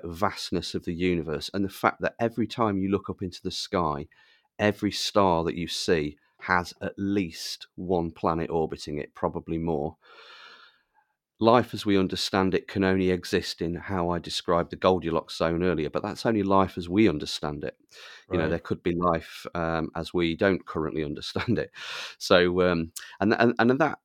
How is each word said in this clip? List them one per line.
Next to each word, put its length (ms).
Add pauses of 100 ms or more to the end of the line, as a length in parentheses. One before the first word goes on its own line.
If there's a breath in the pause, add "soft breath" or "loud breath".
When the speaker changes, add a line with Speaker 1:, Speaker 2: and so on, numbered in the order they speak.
Speaker 1:
vastness 720
of 100
the 100
universe, 600
and 100
the 60
fact 320
that 180
every 260
time 320
you 120
look 200
up 120
into 200
the 80
sky, 560 (520 soft breath)
every 340
star 520
that 120
you 100
see 520 (220)
has 420
at 160
least 760
one 340
planet 400
orbiting 480
it, 160
probably 420
more. 400 (1400 loud breath)
Life 340
as 100
we 140
understand 560
it 140
can 160
only 260
exist 500
in 140
how 360
I 100
described 500
the 60
Goldilocks 600
zone 280
earlier, 260
but 120
that's 240
only 180
life 340
as 100
we 200
understand 560
it. 120 (540 loud breath)
You 80
know, 80
Speaker 2:
Right. 40
Speaker 1:
there 100
could 240
be 100
life, 500 (100)
um, 420
as 180
we 220
don't 280
currently 400
<laughs> 60
understand 480
it. 140 (460 loud breath)
So, 440
um, 300 (280 loud breath)
and, 140
and, 240
and 220
that, 240